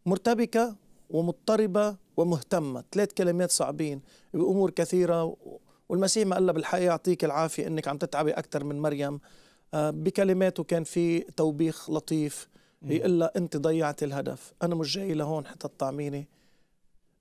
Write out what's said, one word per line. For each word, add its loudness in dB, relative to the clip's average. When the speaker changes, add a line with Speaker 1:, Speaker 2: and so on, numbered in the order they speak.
Speaker 1:
مرتبكة 2
ومضطربة 2
ومهتمة، 0
ثلاث 0
كلمات 2
صعبين -2
بأمور 2
كثيرة. 0
والمسيح 2
ما 2
قال 4
لها: 4
"بالحقيقة 0
يعطيك 2
العافية -2
إنك -4
عم -4
تتعبي -2
أكثر -4
من -6
مريم". -2
آه، 0
بكلماته 2
كان 0
في 0
توبيخ -2
لطيف، -4
Speaker 2:
مم. -6
Speaker 1:
يقول 2
لها: 2
"أنت -2
ضيعت 0
الهدف، -6
أنا 0
مش -4
جاي -4
لهون -4
حتى -12
تطعميني، -6